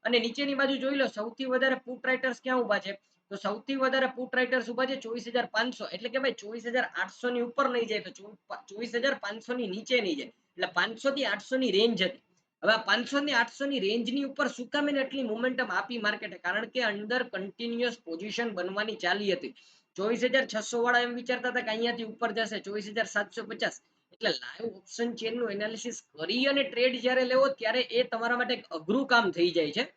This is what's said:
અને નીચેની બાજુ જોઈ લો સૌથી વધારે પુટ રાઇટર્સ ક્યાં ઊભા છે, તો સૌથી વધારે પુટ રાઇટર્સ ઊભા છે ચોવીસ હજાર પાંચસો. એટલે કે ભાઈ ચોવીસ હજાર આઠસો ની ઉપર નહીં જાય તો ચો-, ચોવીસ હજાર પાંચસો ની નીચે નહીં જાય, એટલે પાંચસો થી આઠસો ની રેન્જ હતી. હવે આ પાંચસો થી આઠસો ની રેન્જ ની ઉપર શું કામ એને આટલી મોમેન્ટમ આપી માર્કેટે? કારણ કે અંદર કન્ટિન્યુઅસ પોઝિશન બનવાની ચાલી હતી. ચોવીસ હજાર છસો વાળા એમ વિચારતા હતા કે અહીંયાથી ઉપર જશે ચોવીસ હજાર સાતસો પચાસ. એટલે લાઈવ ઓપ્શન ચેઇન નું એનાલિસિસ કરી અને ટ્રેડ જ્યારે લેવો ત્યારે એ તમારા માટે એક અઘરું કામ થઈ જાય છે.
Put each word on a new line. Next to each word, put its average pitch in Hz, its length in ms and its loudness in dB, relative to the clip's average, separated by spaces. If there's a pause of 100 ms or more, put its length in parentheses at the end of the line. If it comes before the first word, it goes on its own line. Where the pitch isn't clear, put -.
અને 240 200 4
નીચેની 277 360 -2
બાજુ 269 220 2
જોઈ 277 180 0
લો 254 60 4 (100)
સૌથી 233 360 -6
વધારે 262 320 2
પુટ 247 240 -8
રાઇટર્સ 254 360 0
ક્યાં 254 180 2
ઊભા 202 240 2
છે, 196 60 -6 (380)
તો 202 140 -8
સૌથી 214 380 -2
વધારે 262 340 2
પુટ 254 220 -6
રાઇટર્સ 247 320 2
ઊભા 254 200 0
છે 269 140 -2
ચોવીસ 226 300 -6
હજાર 240 200 2
પાંચસો. 233 300 0 (100)
એટલે 214 180 -8
કે 262 120 0
ભાઈ 233 180 0
ચોવીસ 220 320 -10
હજાર 254 120 2 (160)
આઠસો 196 320 -4
ની 240 140 2
ઉપર 262 260 2
નહીં 233 160 2
જાય 208 160 0
તો 180 120 -12
ચો-, 208 180 -20 (340)
ચોવીસ 208 220 -6 (120)
હજાર 277 200 2
પાંચસો 220 340 -6
ની 220 160 -2
નીચે 226 260 0
નહીં 170 200 0
જાય, 123 120 -10 (220)
એટલે 180 140 -2 (100)
પાંચસો 220 380 0
થી 269 140 0
આઠસો 208 320 -2
ની 233 160 2
રેન્જ 220 300 6
હતી. - 140 -8 (400)
હવે 208 140 6
આ - 120 -2
પાંચસો 285 380 2
થી 269 140 2
આઠસો - 300 -2
ની 262 160 0
રેન્જ 220 200 0 (100)
ની 277 140 0
ઉપર 277 160 0 (100)
શું 240 180 -10
કામ 294 180 2
એને 277 120 2
આટલી 269 280 -4
મોમેન્ટમ 240 460 0
આપી 233 280 -4
માર્કેટે? 214 300 -2 (100)
કારણ 208 280 0
કે 254 180 2
અંદર 214 300 0 (100)
કન્ટિન્યુઅસ 233 640 -2 (100)
પોઝિશન 202 420 -4 (100)
બનવાની 208 480 -2
ચાલી 196 320 2
હતી. 131 160 -10 (420)
ચોવીસ 208 260 2 (120)
હજાર 262 180 4
છસો 214 320 -4
વાળા 240 240 6
એમ 240 120 -4
વિચારતા 247 300 -2
હતા 240 160 -2
કે 220 80 -4
અહીંયાથી 233 380 -2
ઉપર 226 260 -2
જશે 214 300 -2
ચોવીસ 202 260 -6
હજાર 220 220 0
સાતસો 208 340 -4
પચાસ. 202 260 -2 (380)
એટલે 208 240 0
લાઈવ 151 400 -8
ઓપ્શન 240 400 -4
ચેઇન 226 220 -4
નું 220 140 -2
એનાલિસિસ 214 420 -4 (200)
કરી 208 340 0
અને 277 140 4
ટ્રેડ 247 300 2 (100)
જ્યારે 254 280 4
લેવો 269 140 6 (120)
ત્યારે 226 240 2 (160)
એ - 20 6 (120)
તમારા 226 280 0
માટે 247 160 2
એક - 80 -12 (120)
અઘરું 208 360 2
કામ 233 140 6 (100)
થઈ 175 200 6
જાય 151 200 4
છે. 247 80 0 (120)